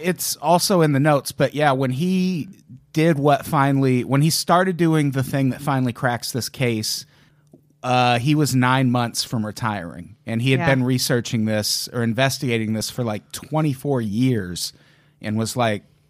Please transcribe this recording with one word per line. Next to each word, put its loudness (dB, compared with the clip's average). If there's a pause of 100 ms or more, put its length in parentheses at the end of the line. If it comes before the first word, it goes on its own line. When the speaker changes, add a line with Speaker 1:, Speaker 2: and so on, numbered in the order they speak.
Speaker 1:
it's -4
also 2
in 4
the 2
notes, 2
but -2
yeah, 2
when 0
he -2 (440)
did 4
what 2
finally, 2
when 2
he 4
started 2
doing 2
the -2
thing 0
that -6
finally 0
cracks -4
this -6
case, -4 (800)
uh, 2
he 2
was 0
nine 2
months -2
from -4
retiring, -8 (100)
and -4
he 2
had 4
Speaker 2:
Yeah. 2
Speaker 1:
been 2
researching 0
this -2
or -4
investigating -2
this -4
for, -6
like, -6
twenty-four -2
years, -2 (500)
and -4
was -4
like, 0 (260)